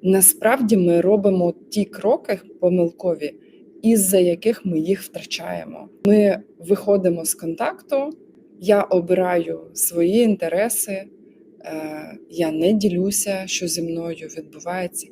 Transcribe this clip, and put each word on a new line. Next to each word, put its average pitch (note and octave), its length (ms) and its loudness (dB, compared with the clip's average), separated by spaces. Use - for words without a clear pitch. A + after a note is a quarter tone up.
насправді G#3+ 720 2
ми E3+ 240 4
робимо F#3+ 540 2
ті G#3 140 -2
кроки - 540 -2
помилкові, F3 760 0
із-за G3+ 360 4
яких F3+ 480 0
ми E3 140 0
їх F#3 220 -2
втрачаємо. E3 840 -12
Ми G#3 360 4
виходимо F#3 680 0
з - 100 -4
контакту, C#4 760 -4
я G3+ 220 4
обираю F3 800 0
свої F3 440 0
інтереси, G3+ 760 0
е, G3 160 -10
я E3 220 -2
не E3 200 2
ділюся, G3 760 0
що F3+ 220 -6
зі E3+ 140 -4
мною E3 460 -8
відбувається E3+ 720 -10